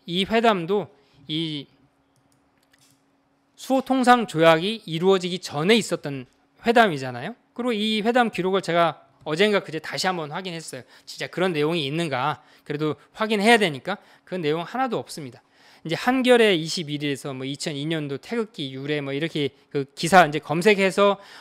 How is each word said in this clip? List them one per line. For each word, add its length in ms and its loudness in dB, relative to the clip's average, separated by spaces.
이 200 -2
회담도 680 0
이 400 -6
수호 260 -2
통상 460 2
조약이 580 4
이루어지기 540 0
전에 360 0
있었던 500 -4
회담이잖아요. 680 0
그리고 180 -4
이 300 -2
회담 280 2
기록을 320 -2
제가 460 0
어젠가 400 0
그제 160 -10
다시 280 -6
한번 240 -4
확인했어요. 500 -10
진짜 220 -12
그런 260 -2
내용이 320 0
있는가? 580 -4
그래도 300 -2
확인해야 440 4
되니까 400 -2
그 100 -10
내용 260 -2
하나도 360 -4
없습니다. 440 -12
이제 100 -4
한겨레 600 4
이십일에서 800 -4
뭐 120 -8
이천이 400 -6
년도 320 -4
태극기 560 -6
유래 280 -4
뭐 120 -6
이렇게 360 -2
그 160 -4
기사 300 6
이제 140 -4
검색해서 800 2